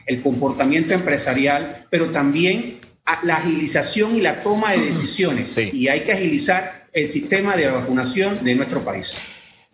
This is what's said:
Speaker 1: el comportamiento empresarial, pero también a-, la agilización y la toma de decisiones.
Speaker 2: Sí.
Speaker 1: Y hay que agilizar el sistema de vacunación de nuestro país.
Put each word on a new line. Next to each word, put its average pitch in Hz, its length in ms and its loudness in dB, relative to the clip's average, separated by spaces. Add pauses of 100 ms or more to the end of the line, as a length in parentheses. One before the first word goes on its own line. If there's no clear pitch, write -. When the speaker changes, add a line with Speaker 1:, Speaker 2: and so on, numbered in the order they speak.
Speaker 1:
el 127 140 -2
comportamiento 139 760 0
empresarial, 143 960 0
pero 165 160 2
también 165 760 0 (240)
a-, 165 180 0
la 170 140 2
agilización 160 800 0
y 220 40 2
la 156 220 0
toma 208 300 2
de 180 80 2
decisiones. 151 680 0
Speaker 2:
Sí. 110 220 -2
Speaker 1:
Y 127 140 0
hay 139 140 2
que 214 120 0
agilizar 185 800 0
el 151 140 0
sistema 190 500 0
de 151 120 2
vacunación 131 760 0
de 123 140 2
nuestro 131 260 -2
país. - 340 -6 (580)